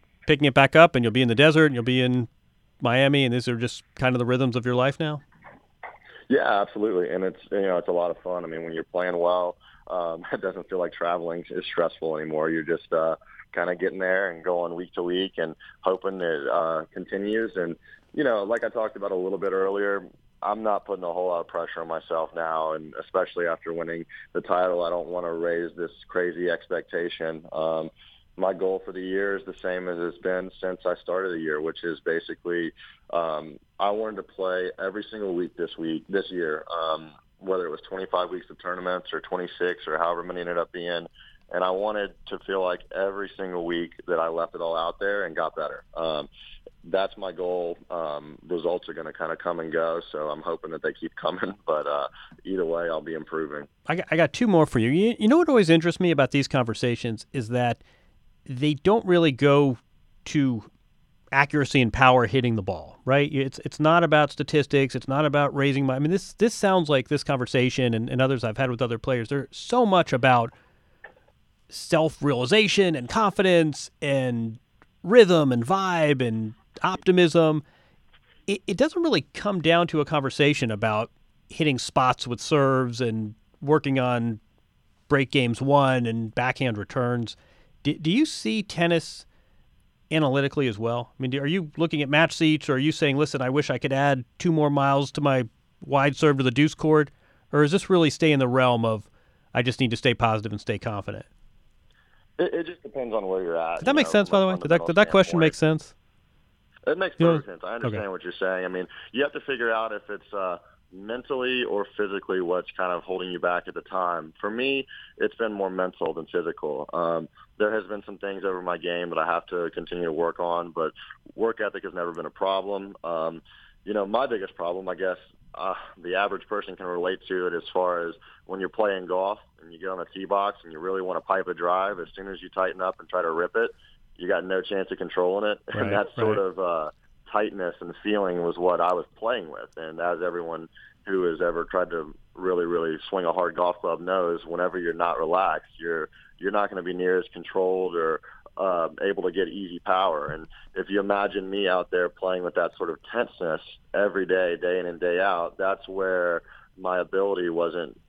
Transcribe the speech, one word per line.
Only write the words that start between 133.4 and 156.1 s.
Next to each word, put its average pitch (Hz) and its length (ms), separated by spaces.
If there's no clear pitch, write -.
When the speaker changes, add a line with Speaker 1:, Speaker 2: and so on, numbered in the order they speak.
Speaker 2:
it, 117 140
you 90 120
got 90 160
no 95 160
chance 95 300
of 95 80
controlling 92 520
it. 104 140
<laughs> - 100
Speaker 1:
Right, 113 100
Speaker 2:
And 101 80
that 101 240
sort 110 200
Speaker 1:
right. 98 100
Speaker 2:
of... 87 120
Uh, 82 320
tightness 98 500
and 87 220
feeling 98 400
was 85 160
what 87 200
I 87 140
was 87 140
playing 110 340
with. 55 280
And 80 220
as 85 200
everyone 82 480
who 95 160
has 82 180
ever 85 240
tried 90 240
to 80 260
really, 87 320
really 82 320
swing 92 160
a 82 80
hard 85 240
golf 87 240
club 82 200
knows, 87 440
whenever 87 340
you're 82 140
not 85 260
relaxed, 82 600
you're, 82 300
you're 95 120
not 101 180
gonna 92 140
be 90 100
near 90 260
as 87 140
controlled 92 640
or, 80 240
uh, 87 320
able 98 220
to 90 100
get 90 160
easy 87 300
power. 92 480
And 78 200
if 95 160
you 101 100
imagine 98 480
me 98 180
out 90 240
there 90 200
playing 92 320
with 87 140
that 85 200
sort 90 140
of 78 80
tenseness 92 520
every 95 320
day, 90 340
day 90 180
in 87 60
and 85 160
day 87 180
out, 90 380
that's 98 320
where 92 540